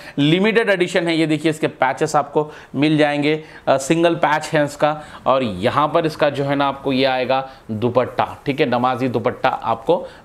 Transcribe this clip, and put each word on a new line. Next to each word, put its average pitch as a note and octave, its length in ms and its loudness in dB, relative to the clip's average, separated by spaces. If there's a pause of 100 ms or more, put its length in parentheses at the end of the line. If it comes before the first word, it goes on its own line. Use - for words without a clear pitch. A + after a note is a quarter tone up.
(180)
limited F#3+ 520 2
edition F3 380 0
है। E3 80 0
ये D#3+ 100 2
देखिए D#3 240 0
इसके D#3 160 -2
patches C#3 500 -2
आपको D3+ 340 0 (240)
मिल D3+ 240 2
जाएंगे, D3 460 2 (240)
अ, C3+ 80 4
single E3 380 2
patch D#3 320 0
है D3+ 180 2
इसका। D3+ 380 -2 (240)
और C3 160 4
यहाँ A#2+ 460 0
पर E3 180 0
इसका D#3 240 0
जो C3+ 140 -4
है C#3 100 0
ना C#3 140 0
आपको C#3 240 -4
ये C3 120 2
आएगा C3 460 0 (200)
दुपट्टा, A2+ 640 0 (100)
ठीक C#3+ 140 -2
है, D3+ 60 4
नमाजी B2 420 0
दुपट्टा A#2+ 400 0
आपको A#2 580 -2 (180)